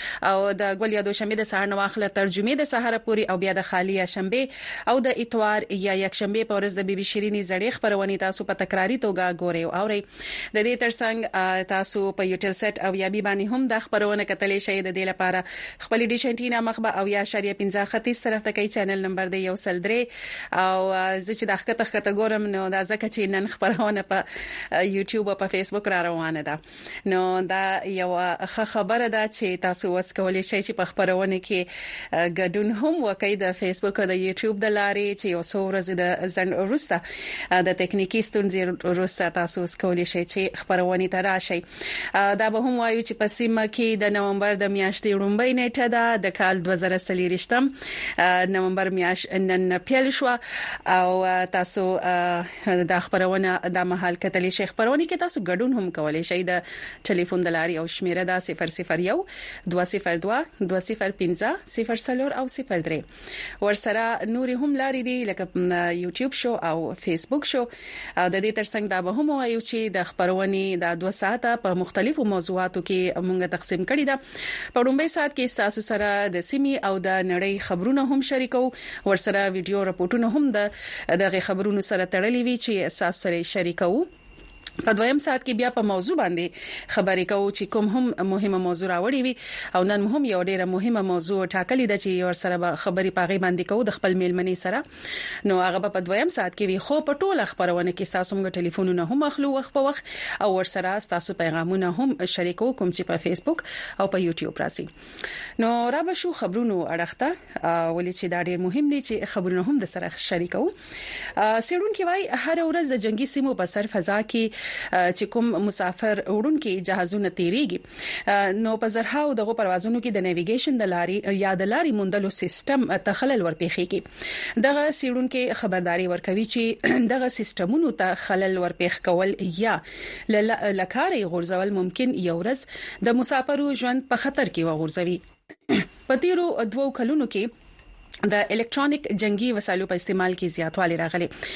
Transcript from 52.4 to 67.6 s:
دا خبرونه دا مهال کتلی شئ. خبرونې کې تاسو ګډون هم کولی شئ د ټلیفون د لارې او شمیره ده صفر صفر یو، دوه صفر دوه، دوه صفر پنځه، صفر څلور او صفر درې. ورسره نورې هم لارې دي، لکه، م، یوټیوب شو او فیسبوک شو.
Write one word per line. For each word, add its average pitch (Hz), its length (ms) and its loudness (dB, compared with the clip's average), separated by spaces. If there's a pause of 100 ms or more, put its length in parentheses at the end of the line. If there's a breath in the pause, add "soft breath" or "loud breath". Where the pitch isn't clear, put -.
دا 175 160 2
خبرونه 185 580 2
دا 180 260 0
مهال 180 300 0
کتلی 185 360 0
شئ. 190 160 0
خبرونې 269 400 2
کې 339 100 -2
تاسو 349 240 -2
ګډون 190 380 0
هم 185 120 -2
کولی 156 320 -2
شئ 180 200 -2
د 175 200 0 (420 loud breath)
ټلیفون 180 360 0
د 175 80 0
لارې 165 300 0
او 165 80 -4
شمیره 180 380 -2
ده 185 140 0
صفر 175 280 -2
صفر 165 320 -2
یو، 233 280 0 (400 loud breath)
دوه 180 180 2
صفر 180 320 0
دوه، 214 280 0 (160)
دوه 185 180 0
صفر 196 320 -2 (100)
پنځه، 185 300 2 (160)
صفر 226 300 -2
څلور 254 360 -2
او 262 160 -2
صفر 220 320 -2
درې. 160 200 -2 (600 loud breath)
ورسره 214 640 2
نورې 247 380 0
هم 285 140 2
لارې 262 320 0
دي، 247 160 -2
لکه، 190 300 -4
م، 180 180 2
یوټیوب 175 600 -2
شو 240 220 -2
او 165 400 -2
فیسبوک 202 500 -2
شو. 254 180 0 (540 loud breath)